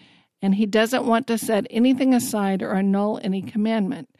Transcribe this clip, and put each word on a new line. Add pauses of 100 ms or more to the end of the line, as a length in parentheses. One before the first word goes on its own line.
(420)
and
he
doesn't
want
to
set
anything
aside
or
annul
any
commandment. (100)